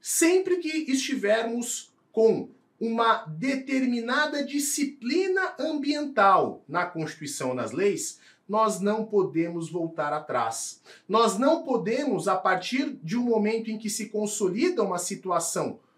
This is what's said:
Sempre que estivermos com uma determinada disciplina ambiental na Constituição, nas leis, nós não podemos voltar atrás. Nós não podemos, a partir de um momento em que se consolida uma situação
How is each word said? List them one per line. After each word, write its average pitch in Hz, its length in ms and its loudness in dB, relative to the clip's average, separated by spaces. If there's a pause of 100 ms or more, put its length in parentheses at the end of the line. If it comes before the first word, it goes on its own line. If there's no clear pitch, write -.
Sempre 359 580 2
que 311 320 -4
estivermos 233 1000 -2 (200)
com 220 360 2 (320)
uma 226 460 2
determinada 262 1160 0
disciplina 302 1120 -2
ambiental 277 1080 2
na 170 180 -2
Constituição, 143 680 -6
nas 113 200 -4
leis, 185 480 -2 (280)
nós 208 320 2
não 214 240 0
podemos 170 680 0
voltar 160 420 -4
atrás. 131 680 -4 (280)
Nós 208 300 4
não 320 260 4
podemos, 233 640 0
a 185 80 4
partir 240 680 -2
de 160 140 -4
um 247 60 0
momento 220 480 2
em 214 80 -6
que 214 120 -6
se 208 160 -6
consolida 208 760 0
uma 175 160 0
situação 175 800 -2 (180)